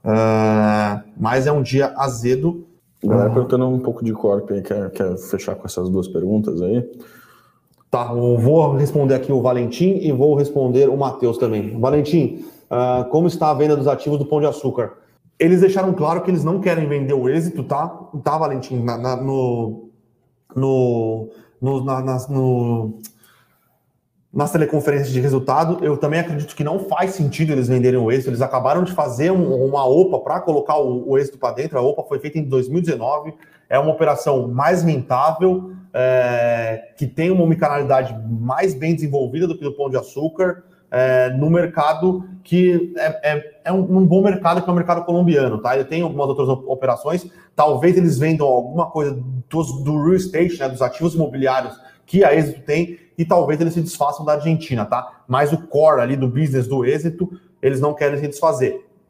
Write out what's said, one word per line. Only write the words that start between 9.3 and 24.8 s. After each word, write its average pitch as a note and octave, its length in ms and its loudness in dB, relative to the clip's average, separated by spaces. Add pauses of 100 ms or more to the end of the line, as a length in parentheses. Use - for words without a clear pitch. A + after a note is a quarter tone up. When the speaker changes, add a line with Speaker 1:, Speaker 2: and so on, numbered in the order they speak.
Speaker 1:
o B2+ 120 2
Valentim B2+ 580 0
e D#3 100 -2
vou C#3 240 4
responder C#3 540 2
o C#3 80 2
Matheus B2 400 0
também. A2 420 -2
Valentim, D3 680 0 (240)
ah, B2 400 0
como E3 160 2
está E3 240 0
a D3 40 2
venda D3 220 4
dos C3+ 100 0
ativos C#3+ 320 0
do C#3 60 -2
Pão D3+ 160 0
de D3 60 2
Açúcar? B2 480 -4 (440)
Eles E3+ 220 4
deixaram F#3+ 320 4
claro F3 300 0
que F#3 80 0
eles D#3 140 0
não F3+ 160 0
querem E3 280 0
vender C#3+ 260 0
o B2+ 140 0
êxito, E3 360 -2
tá? D3 240 -4 (340)
Tá, D3+ 160 0
Valentim? C3 420 -4
Na, A#2 160 -4
na, B2 200 -4
no, A#2+ 720 -4 (680)
no, A#2+ 760 0 (300)
no, C3 240 -2
na, C3 160 -4
nas, C3 280 -4
no, A#2+ 720 0 (1300)
nas D3 200 -2
teleconferências C#3+ 580 0